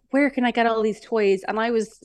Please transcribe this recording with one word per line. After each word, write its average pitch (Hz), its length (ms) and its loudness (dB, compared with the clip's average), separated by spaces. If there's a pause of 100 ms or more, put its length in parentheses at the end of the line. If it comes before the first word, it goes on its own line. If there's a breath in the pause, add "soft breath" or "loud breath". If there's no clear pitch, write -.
"Where 277 220 2
can 247 140 -2
I 240 60 0
get 233 140 0
all 220 160 0
these 214 180 -2
toys?" 196 480 0
And 208 120 -4
I 226 100 -2
was 226 360 -4